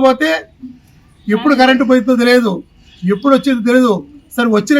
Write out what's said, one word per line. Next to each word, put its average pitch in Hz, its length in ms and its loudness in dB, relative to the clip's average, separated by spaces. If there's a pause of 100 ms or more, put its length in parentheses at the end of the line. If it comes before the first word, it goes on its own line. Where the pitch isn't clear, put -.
పోతే 262 240 0 (1040)
ఎప్పుడు 294 260 0
కరెంటు 262 280 2
పోయిందో 254 340 0
తెలియదు, 240 300 2 (600)
ఎప్పుడు 269 220 0
వచ్చేది 254 320 -2
తెలియదు. 247 260 2 (420)
సరే, 240 120 -2 (100)
వచ్చిన 285 220 0